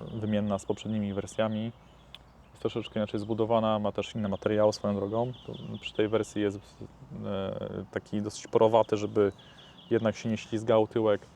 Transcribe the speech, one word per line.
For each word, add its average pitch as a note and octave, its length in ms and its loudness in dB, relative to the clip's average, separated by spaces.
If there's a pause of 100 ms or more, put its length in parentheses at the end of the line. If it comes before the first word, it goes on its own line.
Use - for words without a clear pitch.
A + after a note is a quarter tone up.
(140)
wymienna G#2 440 0
z - 60 -8
poprzednimi G#2 480 -2
wersjami. G#2+ 520 -2 (880)
Jest - 100 -20
troszeczkę A2+ 400 -4
inaczej G#2+ 200 -2
zbudowana, A2 580 2
ma G#2 140 -2
też - 220 -6
inny G#2+ 140 -2
materiał G#2+ 440 4
swoją G#2 240 -2
drogą. A2 360 -2 (140)
Tu A#2 80 -12 (260)
przy - 140 -12
tej G#2+ 140 2
wersji G#2+ 340 0
jest, G2+ 180 0 (680)
e, G2 640 -6
taki G#2 320 -4
dosyć - 240 -8
porowaty, A2+ 500 6
żeby G#2 360 2 (580)
jednak A2+ 260 2
się - 120 -6
nie A2 80 0
ślizgał A2 500 2
tyłek, G#2+ 340 2 (160)